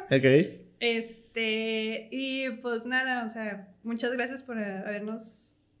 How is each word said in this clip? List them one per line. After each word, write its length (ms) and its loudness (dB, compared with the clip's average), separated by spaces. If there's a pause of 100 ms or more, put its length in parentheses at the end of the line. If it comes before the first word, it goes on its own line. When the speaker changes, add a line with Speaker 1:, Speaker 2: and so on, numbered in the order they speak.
(120)
Speaker 1:
Ok. 460 6 (220)
Speaker 2:
Este, 1300 -2
y 380 -2 (120)
pues 240 -4
nada, 400 0
o 40 -4
sea, 400 -8 (140)
muchas 280 -2
gracias 320 -2
por 160 -6
habernos, 960 -6 (240)